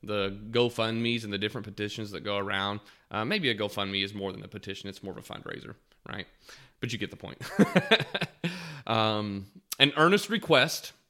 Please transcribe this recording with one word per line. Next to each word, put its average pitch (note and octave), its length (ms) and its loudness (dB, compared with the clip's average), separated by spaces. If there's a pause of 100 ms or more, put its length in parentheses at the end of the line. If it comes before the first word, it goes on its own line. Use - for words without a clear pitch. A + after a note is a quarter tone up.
the G2+ 360 -2 (120)
GoFundMes A#2 720 2
and G#2 80 -6
the G2 60 -2
different G#2+ 260 -2
petitions G#2 480 -6
that E2+ 80 -8
go G2+ 160 -4
around, G2+ 440 -2 (300)
uh, G#2+ 140 -2
maybe D#3+ 260 0
a A2+ 40 2
GoFundMe G2 500 -2
is G2 100 -6
more G2 180 -4
than G2 120 -12
a G2 40 -14
petition. G2 400 -10
It's - 140 -14
more F#2+ 140 -8
of - 20 -12
a - 160 -14
fundraiser, - 400 -12 (340)
right? - 180 -10 (540)
But A#2 120 -4
you A2 60 -6
get G2 120 -4
the - 60 -14
point. - 240 -14 (180)
<laughs> - 500 4 (800)
Um, G#2+ 600 0 (320)
an C#3 180 8
earnest F3 320 6
request D#3+ 640 4 (180)